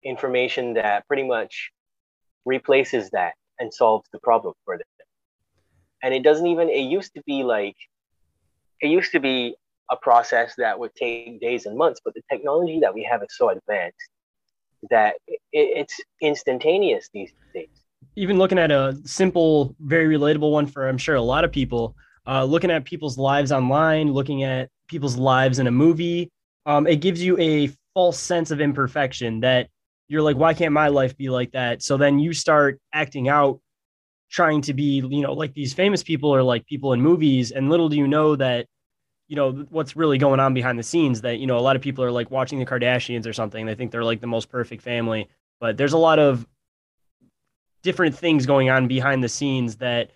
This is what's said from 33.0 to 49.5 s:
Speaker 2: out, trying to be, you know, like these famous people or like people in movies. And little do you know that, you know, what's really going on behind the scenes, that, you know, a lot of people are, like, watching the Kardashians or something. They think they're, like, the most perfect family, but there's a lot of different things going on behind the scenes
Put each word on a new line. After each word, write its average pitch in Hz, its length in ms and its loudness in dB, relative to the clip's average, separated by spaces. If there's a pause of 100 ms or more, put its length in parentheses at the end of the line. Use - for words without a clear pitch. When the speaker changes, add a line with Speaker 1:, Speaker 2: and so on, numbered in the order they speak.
Speaker 2:
out, 139 320 2 (720)
trying 156 300 2
to 143 120 -6
be, 139 320 0
you 143 160 -4
know, 139 120 -4
like 151 200 -8
these 139 200 -8
famous 190 280 0
people 147 320 0
or 131 100 4
like 120 220 0
people 135 280 -4
in 120 80 2
movies. 143 500 4
And 135 180 -2
little 165 200 2
do 147 80 0
you 143 100 2
know 151 300 2
that, 127 300 -2 (600)
you 147 80 -10
know, 135 160 0 (180)
what's 160 260 -6
really 151 220 2
going 135 220 4
on 135 140 4
behind 123 260 -2
the 113 40 -8
scenes, 135 380 0
that, 120 180 -4
you 131 80 -6
know, 123 100 2
a 120 40 2
lot 135 140 4
of 135 60 -2
people 131 220 -4
are, 123 80 0
like, 120 200 -4
watching 131 280 -4
the 127 60 -2
Kardashians 120 600 -2
or 113 60 -10
something. 110 320 -6
They 110 100 -6
think 117 160 -8
they're, 117 120 -6
like, 117 180 -2
the 120 60 -10
most 113 220 -6
perfect 117 320 -8
family, 113 460 -4 (320)
but 117 180 -4
there's 139 160 0
a 165 40 2
lot 160 220 4
of 131 280 2 (1300)
different 175 340 0
things 156 300 2
going 135 240 4
on 131 180 2
behind 131 360 0
the 117 60 -2
scenes 131 480 -4